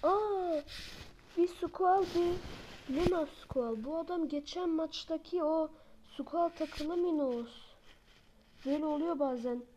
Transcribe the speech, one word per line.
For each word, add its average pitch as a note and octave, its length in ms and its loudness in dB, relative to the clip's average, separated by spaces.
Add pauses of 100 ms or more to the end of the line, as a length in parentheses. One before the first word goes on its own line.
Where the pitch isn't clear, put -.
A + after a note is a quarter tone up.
Aa. F#4 600 2 (720)
Bir F4 120 6
Squall, F#4 560 2 (100)
bir F4 220 4 (580)
Luna E4+ 320 4
Squall. A#3 580 -2
Bu D#4 140 -2
adam E4 300 0
geçen D#4 400 -2
maçtaki D#4+ 760 -2
o D#4 280 2 (460)
Squall E4+ 320 0
takılı D#4+ 480 -4
Minos. C#4 540 0 (1160)
Böyle D4 180 2
oluyor D4+ 340 0
bazen. B3 440 -2 (140)